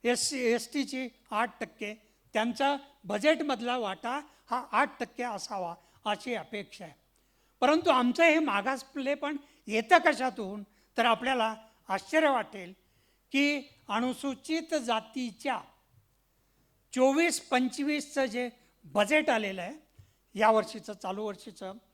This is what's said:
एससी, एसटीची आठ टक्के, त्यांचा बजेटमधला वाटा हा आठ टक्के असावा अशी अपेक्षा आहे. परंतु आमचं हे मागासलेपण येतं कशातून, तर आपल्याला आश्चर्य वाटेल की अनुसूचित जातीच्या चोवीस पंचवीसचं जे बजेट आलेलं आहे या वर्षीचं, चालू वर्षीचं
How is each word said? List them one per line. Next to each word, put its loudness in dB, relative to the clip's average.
एससी, -2
एसटीची -2
आठ -4
टक्के, -10
त्यांचा 0
बजेटमधला 0
वाटा -6
हा -4
आठ 2
टक्के -6
असावा -6
अशी -4
अपेक्षा -10
आहे. -18
परंतु 4
आमचं 4
हे 6
मागासलेपण -2
येतं 4
कशातून, 0
तर 4
आपल्याला 2
आश्चर्य 2
वाटेल -4
की 2
अनुसूचित -4
जातीच्या -4
चोवीस 2
पंचवीसचं -2
जे -4
बजेट 2
आलेलं 0
आहे -10
या 6
वर्षीचं, 0
चालू -8
वर्षीचं -12